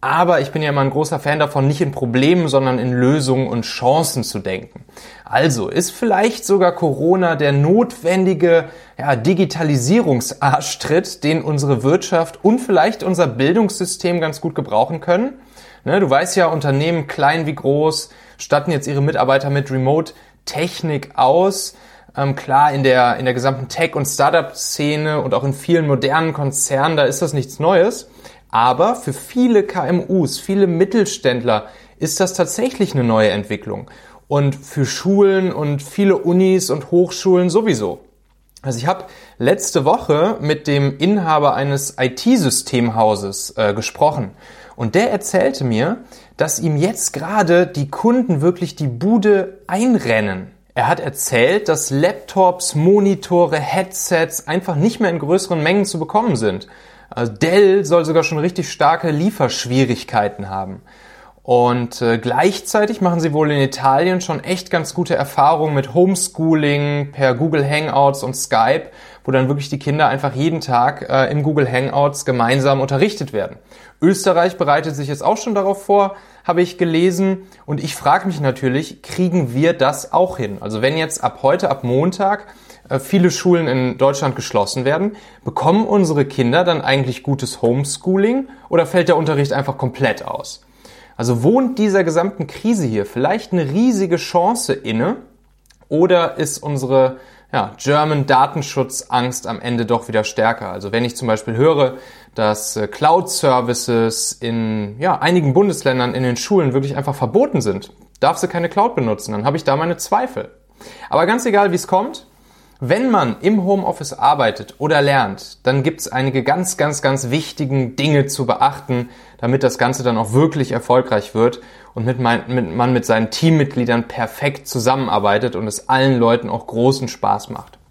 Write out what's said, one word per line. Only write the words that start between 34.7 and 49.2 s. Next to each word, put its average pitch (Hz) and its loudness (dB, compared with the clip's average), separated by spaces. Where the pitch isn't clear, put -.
Schulen 190 2
und 147 -4
viele 196 2
Unis 185 2
und 143 -4
Hochschulen 180 2
sowieso. 156 0
Also 131 -6
ich 123 -4
hab 185 -4
letzte 151 0
Woche 170 0
mit 147 -2
dem 139 0
Inhaber 160 2
eines 139 -4
I-T-Systemhauses, 117 0
äh, 104 2
gesprochen. 117 -2
Und 117 -2
der 214 2
erzählte - -2
mir, 127 0
dass 147 -2
ihm 156 0
jetzt 180 -2
gerade 175 2
die 143 -4
Kunden 233 0
wirklich 175 -2
die 147 -2
Bude 190 2